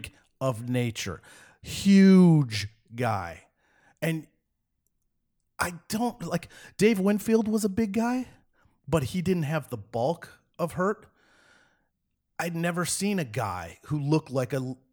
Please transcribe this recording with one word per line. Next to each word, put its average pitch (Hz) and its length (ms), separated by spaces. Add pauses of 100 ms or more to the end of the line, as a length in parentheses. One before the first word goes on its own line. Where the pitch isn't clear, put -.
freak - 120 (260)
of 120 280
nature. 120 540 (400)
Huge 175 1040 (260)
guy. 101 480 (580)
And 160 260 (1300)
I 180 160 (140)
don't, 220 340
like, 170 260 (300)
Dave 214 200
Winfield 208 480
was 214 180
a 214 40
big 196 240
guy, 240 360 (600)
but 151 160
he 185 160
didn't 180 220
have 151 260
the 120 80
bulk 117 640 (180)
of 165 140
Hurt. 190 340 (1300)
I'd 170 180
never 175 300
seen 196 320
a 165 60
guy 98 640
who 151 120
looked 147 320
like 127 240
a - 20
l-, 131 220 (140)